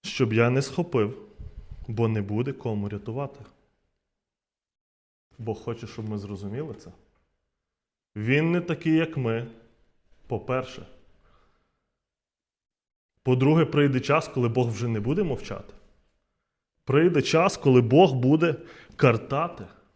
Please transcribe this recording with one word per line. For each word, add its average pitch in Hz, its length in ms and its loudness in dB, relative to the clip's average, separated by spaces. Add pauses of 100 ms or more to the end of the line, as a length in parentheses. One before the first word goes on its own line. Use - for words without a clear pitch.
Щоб 113 300 -2
я 117 160 4
не 131 120 0
схопив, 131 640 -4 (600)
бо 113 200 -2
не 110 140 -2
буде 110 320 -4
кому 104 360 -6
рятувати. 113 500 -10 (2000)
Бог 107 200 -8
хоче, 113 300 -10
щоб 107 220 -10
ми 107 80 -6
зрозуміли 104 560 -10
це. - 180 -20 (1200)
Він 139 360 0
не 175 100 0
такий, 160 320 -2
як 160 240 0
ми, 117 300 -4 (800)
по-перше. 127 600 -8 (2250)
По-друге, 139 420 4
прийде 143 340 2
час, 151 280 0
коли 120 220 0
Бог 117 200 0
вже 113 180 -4
не 113 120 -2
буде 147 240 -2
мовчати. - 500 -8 (1080)
Прийде 151 380 4
час, 175 360 2
коли 127 240 6
Бог 139 320 6
буде 139 420 2 (400)
картати. 131 720 0 (280)